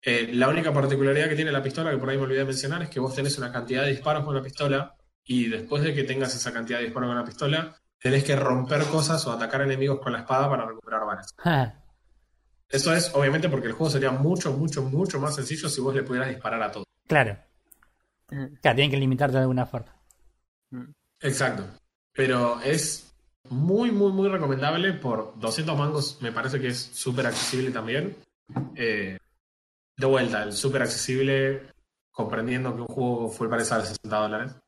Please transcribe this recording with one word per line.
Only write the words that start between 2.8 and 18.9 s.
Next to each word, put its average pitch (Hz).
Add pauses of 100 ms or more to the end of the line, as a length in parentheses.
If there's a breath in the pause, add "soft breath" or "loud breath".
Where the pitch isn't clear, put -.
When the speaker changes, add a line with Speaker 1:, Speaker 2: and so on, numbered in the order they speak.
Speaker 1:
es 151
que -
vos 131
tenés 139
una 123
cantidad 127
de 143
disparos 147
con 143
la 135
pistola 139 (300)
y 123
después 143
de 156
que 139
tengas 131
esa -
cantidad 120
de 120
disparos 123
con 120
la 120
pistola, 151 (240)
tenés 135
que 143
romper 131
cosas 156
o 120
atacar 117
enemigos 139
con 123
la 113
espada 135
para 123
recuperar 110
balas. 101
Speaker 2:
Ja. 139 (920)
Speaker 1:
Eso 151
es, 170
obviamente, 147
porque 135
el -
juego 160
sería 135
mucho, 151
mucho, 143
mucho 143
más 147
sencillo 151
si 135
vos 135
le 135
pudieras 127
disparar 113
a 104
todo. 101 (240)
Speaker 2:
Claro. 123 (960)
Speaker 3:
Ujú. 139
Speaker 2:
Claro, 131
tienen 139